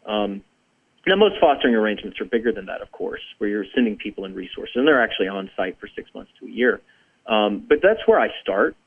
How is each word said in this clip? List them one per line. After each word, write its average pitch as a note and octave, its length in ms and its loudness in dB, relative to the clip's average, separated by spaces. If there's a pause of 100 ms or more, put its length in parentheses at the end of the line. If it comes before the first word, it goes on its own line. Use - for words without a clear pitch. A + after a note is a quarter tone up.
Um, G#2 380 -2 (600)
now, F#3 100 4
most G3+ 240 6
fostering C#3 360 4
arrangements G#2+ 460 -2
are G#2+ 40 -6
bigger A2+ 260 0
than G2+ 160 -6
that, F2+ 140 -10
of G#2 100 -16
course, - 300 -8 (160)
where G#2 120 -2
you're G#2 160 -4 (100)
sending A2+ 220 2
people G2+ 260 -10
and F#2+ 120 -10
resources, F#2+ 400 -12
and B2+ 120 2
they're C#3 140 6
actually G#2 260 0
on F#2+ 300 -6
site F#2 220 -4
for G2+ 80 -16
six - 260 -16
months - 260 -18
to - 60 -18
a - 40 -14
year. A2+ 320 0 (440)
Um, G#2 420 0
but D3 140 4
that's G#3+ 240 4
where A3 140 6
I A2 100 2 (120)
start. G2+ 340 0 (120)